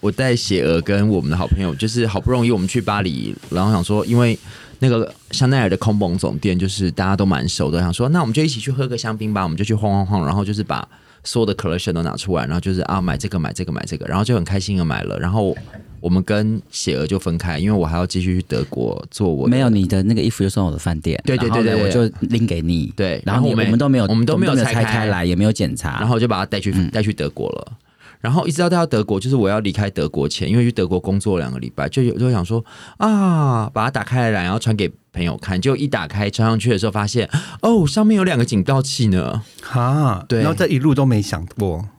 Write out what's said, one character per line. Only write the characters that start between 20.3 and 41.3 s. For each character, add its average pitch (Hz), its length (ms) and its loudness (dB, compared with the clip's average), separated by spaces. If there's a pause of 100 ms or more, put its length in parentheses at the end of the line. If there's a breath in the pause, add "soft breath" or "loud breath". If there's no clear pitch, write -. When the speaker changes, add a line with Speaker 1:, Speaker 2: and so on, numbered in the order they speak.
Speaker 2:
就 95 80 2
送 95 160 0
我 80 60 0
的 73 40 -4
饭 82 240 -2
店， - 240 -2
Speaker 1:
对， 131 120 0
对， 123 120 0
对， 113 140 2
对， 107 80 2
Speaker 2:
然 107 80 2
后 104 80 2
呢， 95 60 0
Speaker 1:
对。 120 100 4
Speaker 2:
我 113 60 2
就 - 140 -4
拎 - 220 0
给 85 160 -2
你。 82 360 0
Speaker 1:
对， 92 280 -2
Speaker 2:
然 110 160 2
后 - 20 4
你， 117 80 4
Speaker 1:
然 - 0 -
后 - 0 -
我 - 40 0
们， 110 120 2
Speaker 2:
我 104 40 2
们 117 80 4
都 139 100 2
没 135 100 4
有， 107 80 2
Speaker 1:
我 104 80 2
们 117 120 4
都 160 100 2
没 185 100 2
有 170 100 2
拆 117 80 4
开。 117 60 0
Speaker 2:
我 113 40 -2
们 117 80 2
都 - 0 -
没 110 60 2
有 110 40 0
拆 113 80 0
开 110 60 0
来， 92 180 0
也 87 120 2
没 101 80 2
有 107 80 4
检 80 240 -2
查。 71 240 -6
Speaker 1:
然 110 80 0
后 120 80 2
我 - 20 2
就 117 80 2
把 113 100 0
它 95 80 -2
带 98 140 -4
去， 98 160 -2
Speaker 2:
嗯。 90 160 2
Speaker 1:
带 110 100 -2
去 104 120 0
德 71 180 -4
国 60 200 -6
了。 - 220 -10 (480 loud breath)
然 117 120 -2
后 175 140 2
一 165 60 -2
直 160 100 0
到 175 80 2
带 175 60 2
到 170 100 2
德 113 160 0
国， 104 160 0
就 110 100 -2
是 135 60 2
我 107 140 4
要 104 100 2
离 104 140 -2
开 101 180 0
德 76 180 -2
国 73 200 -2
前， - 200 -4
因 104 80 4
为 123 60 6
去 120 80 4
德 104 160 0
国 90 120 0
工 95 200 0
作 98 220 0
两 65 100 -6
个 64 80 -8
礼 60 160 -8
拜， 69 140 -4
就 135 160 -2
有， 117 120 0
就 127 140 2
想 98 140 0
说， 113 200 -2 (340 loud breath)
啊， 165 760 2
把 110 100 0
它 131 60 0
打 117 140 -4
开 117 260 0
来， 98 140 0
然 90 80 -2
后 107 80 -2
穿 110 160 0
给 98 120 0 (240)
朋 87 120 -4
友 76 140 -2
看。 90 220 -4
结 131 80 0
果 - 80 2
一 143 120 -2
打 104 180 -4
开， 101 240 -2
穿 110 160 0
上 113 100 2
去 110 140 0
的 104 80 2
时 113 80 0
候 104 60 0
发 104 120 -2
现， 104 240 -2 (340 loud breath)
哦， 220 220 4
上 208 220 2
面 220 100 6
有 190 60 2
两 175 160 0
个 117 60 4
警 107 180 0
报 135 180 2
器 131 280 0
呢。 92 340 0 (180)
Speaker 3:
哈， 127 680 0
Speaker 1:
对。 120 100 2
Speaker 3:
然 127 80 2
后 160 80 0
这 180 140 0
一 135 100 2
路 139 160 4
都 139 100 2
没 120 160 4
响 - 240 -4 (140)